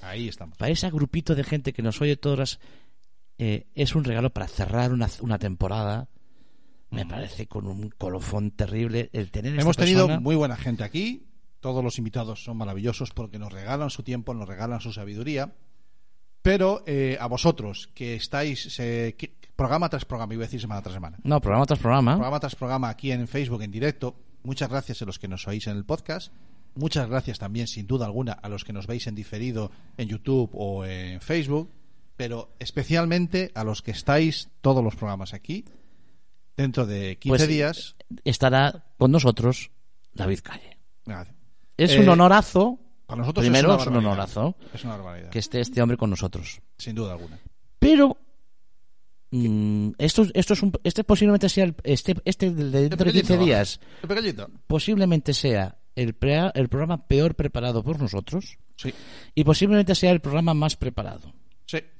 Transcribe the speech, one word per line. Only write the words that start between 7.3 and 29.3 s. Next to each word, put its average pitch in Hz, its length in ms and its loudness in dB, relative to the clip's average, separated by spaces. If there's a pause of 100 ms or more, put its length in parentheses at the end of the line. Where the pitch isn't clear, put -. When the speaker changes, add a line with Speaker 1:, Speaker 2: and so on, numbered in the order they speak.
Speaker 2:
con 101 180 -8
un 98 240 -8
colofón 101 640 -6
terrible 110 600 -2
el 104 200 -6
tener 113 220 -4
esta 143 80 0
Speaker 1:
Hemos 170 140 4
tenido 185 300 6
Speaker 2:
persona. 156 140 2
Speaker 1:
muy 143 160 2
buena 139 200 0
gente 110 280 -4
aquí. 202 420 -6 (320)
Todos 131 240 -4
los 120 160 -4
invitados 110 460 -6
son 117 140 -10
maravillosos 110 520 -4
porque 107 300 -10
nos 104 120 -12
regalan 131 380 -6
su - 140 -12
tiempo, 123 300 -6
nos 110 120 -8
regalan 110 340 -6
su 110 120 -10
sabiduría. 110 600 -8 (880)
Pero, 190 440 2
eh, 135 320 0
a 123 80 -6
vosotros, 120 680 0
que 120 220 -8
estáis, 139 640 -6
eh, 117 400 -4
que, - 160 -12 (220)
programa 147 320 0
tras 143 160 -4
programa, 113 300 -8
iba 113 100 -4
a - 20 -6
decir 117 140 -8
semana 104 220 -6
tras 95 120 -10
semana. 87 300 -12
Speaker 2:
No, 143 160 4
programa 113 260 4
tras 143 140 2
programa. 120 340 4
Speaker 1:
Programa 147 240 0
tras 139 160 -6
programa 131 360 -4
aquí 135 200 -6
en 123 160 -2
Facebook, 120 360 -4
en 104 100 -8
directo. 123 420 -4 (300)
Muchas 135 240 -4
gracias 127 340 -6
a 113 40 -10
los 95 120 -8
que - 80 -12
nos 92 220 -10
oís 104 180 -6
en 104 100 -6
el 101 80 -6
podcast. 156 480 -8 (440)
Muchas 139 320 -2
gracias 127 300 -4
también, 113 280 -6
sin 104 200 -10
duda 117 180 -2
alguna, 113 280 -4
a 101 180 -12
los 101 120 -8
que 107 120 -14
nos 95 120 -10
veis 117 200 -8
en 110 100 -8
diferido 107 560 -6 (240)